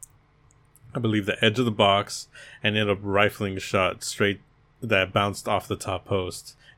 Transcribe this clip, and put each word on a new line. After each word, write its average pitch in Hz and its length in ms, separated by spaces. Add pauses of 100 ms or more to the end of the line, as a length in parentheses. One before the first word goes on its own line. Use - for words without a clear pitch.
(920)
I 135 60
believe, 107 260
the - 180
edge 110 140
of 127 80
the 117 60
box 101 560 (340)
and 107 160
ended 104 180
up 98 60
rifling 98 560
a - 40
shot - 420
straight 101 380 (400)
that 98 300
bounced 101 360
off 101 200
the 101 100
top 92 280
post - 500 (220)